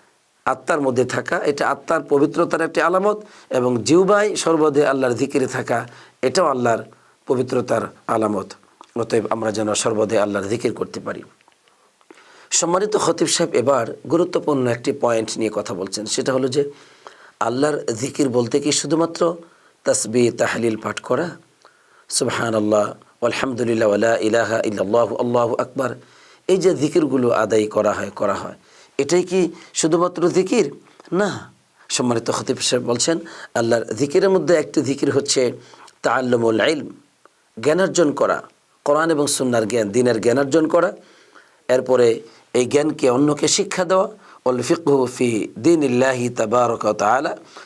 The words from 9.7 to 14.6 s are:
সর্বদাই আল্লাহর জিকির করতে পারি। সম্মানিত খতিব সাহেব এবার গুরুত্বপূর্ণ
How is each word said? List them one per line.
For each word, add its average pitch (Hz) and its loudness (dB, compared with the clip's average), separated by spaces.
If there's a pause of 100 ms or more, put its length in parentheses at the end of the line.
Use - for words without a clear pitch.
সর্বদাই 110 0
আল্লাহর 101 -2
জিকির 117 -2
করতে - -10
পারি। - -10 (1300)
সম্মানিত 190 0
খতিব 185 0
সাহেব - 0
এবার 127 2 (220)
গুরুত্বপূর্ণ 156 0